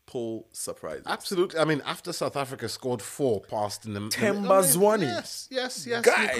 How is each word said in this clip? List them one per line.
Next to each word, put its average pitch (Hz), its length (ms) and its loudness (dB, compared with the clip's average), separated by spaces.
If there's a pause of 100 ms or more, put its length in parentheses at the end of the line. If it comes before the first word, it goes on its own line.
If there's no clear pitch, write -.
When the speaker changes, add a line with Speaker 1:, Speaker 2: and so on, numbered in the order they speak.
Speaker 1:
pull 113 460 -6
surprises. - 540 -10
Speaker 2:
Absolutely. 180 520 -2
I 156 60 6
mean, 151 220 2
after 170 260 -6
South 147 240 -2
Africa 127 320 -4
scored 123 340 -4
four 120 380 0
past 104 460 -4
in 104 80 -6
the 101 60 -4
Speaker 1:
Temba 151 280 0
Speaker 2:
I 202 40 2
mean, 190 380 4
Speaker 1:
Zwane. 202 320 6
Speaker 2:
yes, - 480 -4
yes, 247 360 -6
yes. 233 180 -2
Speaker 1:
Guy. 320 200 6
Speaker 2:
You - 40 0 (120)